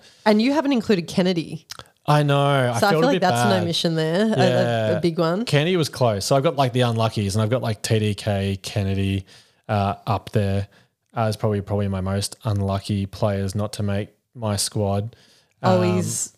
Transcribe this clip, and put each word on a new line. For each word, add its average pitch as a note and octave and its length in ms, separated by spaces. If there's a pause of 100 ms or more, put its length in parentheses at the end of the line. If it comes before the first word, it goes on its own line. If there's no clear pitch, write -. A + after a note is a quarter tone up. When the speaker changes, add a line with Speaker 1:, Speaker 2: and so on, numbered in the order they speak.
(240)
Speaker 1:
and G#3+ 160
you C4 140
haven't C#4+ 180
included G3+ 340
Kennedy. F3 600 (400)
Speaker 2:
I D3 160
know. C#3+ 180 (320)
I A#2 80
Speaker 1:
So G#3 60
I G3+ 60
Speaker 2:
felt - 0
Speaker 1:
feel - 80
Speaker 2:
a B3 60
Speaker 1:
like C#4 100
Speaker 2:
bit - 60
Speaker 1:
that's F#3 200
an G#3 80
Speaker 2:
bad. F#3+ 120
Speaker 1:
omission E3+ 340
there, D#3+ 260
a, A3+ 60
a, A3 40
a A#2 600
Speaker 2:
Yeah. E3+ 80
Speaker 1:
big E3 180
one. F3 260
Speaker 2:
Kennedy D#3+ 320
was D#3+ 140
close. A2 340
So C#3+ 120
I've C#3 80
got, D#3+ 120
like, C3 160
the B2 80
unluckies A2+ 540
and A2 80
I've G#2+ 80
got, B2 120
like, A2+ 200
T A2 160
D G#2+ 160
K, G2 480
Kennedy, G2 640 (420)
uh, G2+ 260 (120)
up G2+ 240
there G2+ 380 (480)
as A2 200
probably, G#2 240
probably G2+ 280
my F#2+ 120
most G2 440
unlucky G2 600
players G2 520
not G#2 160
to - 100
make G2+ 280 (220)
my A2 220
squad. G2+ 600 (440)
Um, F#3 220
Speaker 1:
Owies. F3+ 560